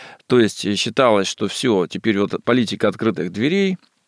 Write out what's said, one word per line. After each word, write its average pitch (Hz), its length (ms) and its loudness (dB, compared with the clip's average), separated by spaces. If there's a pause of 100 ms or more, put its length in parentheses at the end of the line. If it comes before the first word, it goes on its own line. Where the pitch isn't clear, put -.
(260)
То 123 140 4
есть 101 380 0
считалось, 110 500 2
что 101 220 -4
все, 98 360 0
теперь 98 320 -2
вот - 280 -2
политика 120 420 0
открытых 90 440 -2
дверей, 180 460 -2 (300)